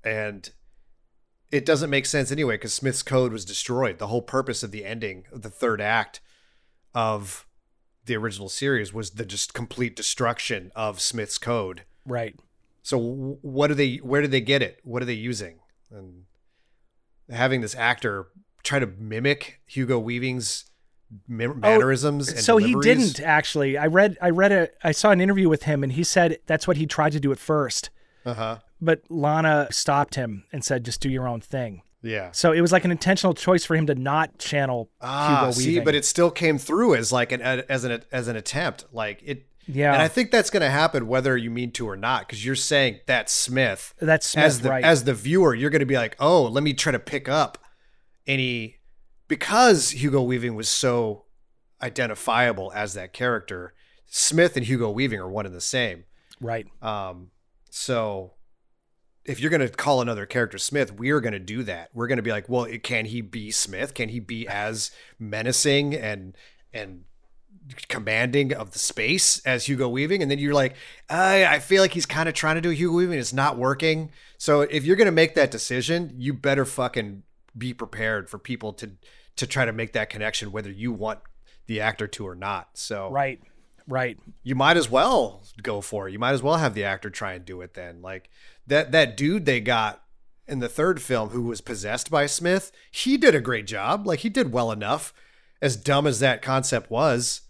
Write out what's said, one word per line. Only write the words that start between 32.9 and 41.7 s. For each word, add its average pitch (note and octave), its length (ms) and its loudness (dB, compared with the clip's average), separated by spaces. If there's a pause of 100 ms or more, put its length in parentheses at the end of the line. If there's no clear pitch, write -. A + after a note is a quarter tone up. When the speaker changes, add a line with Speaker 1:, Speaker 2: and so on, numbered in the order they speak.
Speaker 2:
intentional F3+ 420 2
choice F3+ 320 2
for E3 100 0
him D#3 120 2
to D3 80 2
not C#3 420 -2
channel C3 540 -2 (100)
Speaker 1:
Ah, C#3+ 380 2
Speaker 2:
Hugo B2 140 4
Speaker 1:
see, B2+ 160 0
Speaker 2:
Weaving. E3 160 4
Speaker 1:
but D3+ 100 0
it C#3+ 100 0
still F3 240 4
came D#3+ 300 0
through A#3 360 2
as, A2+ 160 0
like, B2 200 0
an, B2 100 -2
as B2+ 420 -2
an, A#2+ 280 -4
as B2 160 -4
an A#2 80 -4
attempt. - 560 -6
Like, G#2+ 340 -8
it, C#3 220 -10 (180)
Speaker 2:
Yeah. C#3+ 280 2
Speaker 1:
and C3+ 100 4
I D#3+ 40 2
think B3 220 0
that's A3+ 220 4
gonna E3 180 2
happen C#3 380 2
whether B2+ 280 2
you A#2 140 -2
mean A#2+ 220 -4